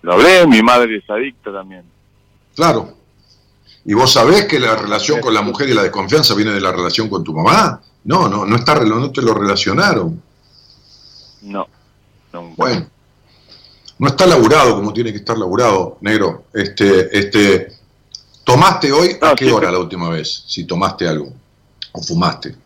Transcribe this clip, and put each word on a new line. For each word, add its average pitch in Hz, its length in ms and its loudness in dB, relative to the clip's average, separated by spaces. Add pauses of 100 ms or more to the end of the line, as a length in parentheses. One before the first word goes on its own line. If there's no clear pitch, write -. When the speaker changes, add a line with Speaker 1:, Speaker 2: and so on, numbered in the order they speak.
Speaker 1:
Lo 87 120 -2
hablé, 175 340 6
mi 113 160 6
madre 120 340 2
es - 120 -14
adicta 117 420 -8
también. 95 320 -16 (720)
Speaker 2:
Claro. 143 400 -2 (880)
¿Y 104 80 -4
vos 127 180 2
sabés 165 340 4
que 147 140 -2
la 113 160 0
relación 107 420 -4
Speaker 1:
Sí. 113 60 -6
Speaker 2:
con 120 100 -2
la 104 80 0
mujer 135 280 -4
y 123 40 0
la 107 100 2
desconfianza 98 520 -2
viene 107 160 -2
de 98 100 -4
la 92 100 -2
relación 90 380 -4
con 92 140 -6
tu 80 100 -10
mamá? 160 480 0 (220)
No, 156 240 0
no, 98 180 -4
no 104 100 0
está 123 200 0
rela-, 113 240 0
no 135 120 -4
te 131 100 -6
lo 113 120 2
relacionaron. 98 880 -2 (1200)
Speaker 1:
No, 101 240 -10 (680)
nunca. - 240 -18
Speaker 2:
Bueno. 104 300 -4 (1120)
No 131 80 0
está 185 180 0
laburado 135 500 4
como 101 180 -6
tiene 113 180 -4
que 104 80 -12
estar 113 180 -6
laburado, 98 640 -2
negro. 101 520 -2
Este, 98 640 0
este, 101 560 2 (720)
¿tomaste 147 480 4
hoy? 147 180 4 (120)
¿A 156 80 4
Speaker 1:
No, 139 60 4
Speaker 2:
qué 131 100 -2
Speaker 1:
sí, 127 60 4
Speaker 2:
hora 101 180 2
Speaker 1:
sí. 87 40 -2
Speaker 2:
la 90 60 0
última 87 300 -6
vez? 80 380 -8
Si - 180 -8
tomaste 90 420 -4
algo. 73 240 -4 (600)
¿O - 100 -14
fumaste? - 540 -4 (100)